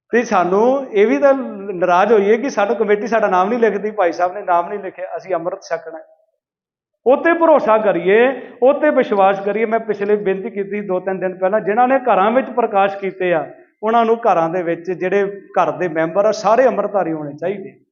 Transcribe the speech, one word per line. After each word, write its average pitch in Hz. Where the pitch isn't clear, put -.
ਤੇ 233
ਸਾਨੂੰ 220
ਇਹ 214
ਵੀ 269
ਤਾਂ 277
ਨਾਰਾਜ਼ 180
ਹੋਈਏ 214
ਕਿ 262
ਸਾਨੂੰ 202
ਕਮੇਟੀ 208
ਸਾਡਾ 208
ਨਾਮ 185
ਨਹੀਂ 233
ਲਿਖਦੀ, 208
ਭਾਈ 190
ਸਾਹਿਬ 180
ਨੇ 202
ਨਾਮ 175
ਨਹੀਂ 208
ਲਿਖਿਆ, 185
ਅਸੀਂ 175
ਅੰਮ੍ਰਿਤ 180
ਛਕਣਾ। 165
ਉਹ 262
'ਤੇ 339
ਭਰੋਸਾ 294
ਕਰੀਏ, 202
ਉਹ 269
'ਤੇ 294
ਵਿਸ਼ਵਾਸ 202
ਕਰੀਏ। 202
ਮੈਂ 220
ਪਿਛਲੇ 208
ਬੇਨਤੀ 190
ਕੀਤੀ 202
ਦੋ 185
ਤਿੰਨ 185
ਦਿਨ 185
ਪਹਿਲਾਂ, 190
ਜਿਨ੍ਹਾਂ 214
ਨੇ 269
ਘਰਾਂ 214
ਵਿੱਚ 254
ਪ੍ਰਕਾਸ਼ 202
ਕੀਤੇ 185
ਆ, 143
ਉਹਨਾਂ 226
ਨੂੰ 226
ਘਰਾਂ 185
ਦੇ 180
ਵਿੱਚ 170
ਜਿਹੜੇ 196
ਘਰ 170
ਦੇ 180
ਮੈਂਬਰ 160
ਆ, 208
ਸਾਰੇ 220
ਅੰਮ੍ਰਿਤਧਾਰੀ 196
ਹੋਣੇ 147
ਚਾਹੀਦੇ। 190